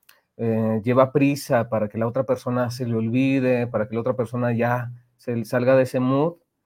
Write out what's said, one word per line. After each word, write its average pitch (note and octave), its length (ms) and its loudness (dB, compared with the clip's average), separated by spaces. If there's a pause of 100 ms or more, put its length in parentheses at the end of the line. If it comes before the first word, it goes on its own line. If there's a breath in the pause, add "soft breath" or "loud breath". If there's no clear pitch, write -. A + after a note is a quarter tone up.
(380 soft breath)
eh, A2+ 460 0
lleva B2+ 280 4
prisa C#3 580 0
para G#2+ 180 0
que - 100 -14
la A2+ 100 0
otra C3 160 -2
persona B2 460 -2
se B2 160 -6
le A#2 100 -2
olvide, B2+ 720 0
para A#2 200 -4
que A2 80 -8
la A#2 60 -2
otra B2+ 140 -2
persona B2 380 -2
ya A#2+ 380 -2 (260)
se A#2 280 -6
salga B2+ 300 2
de C3 80 6
ese B2+ 160 -2
mood, C3+ 360 0 (300)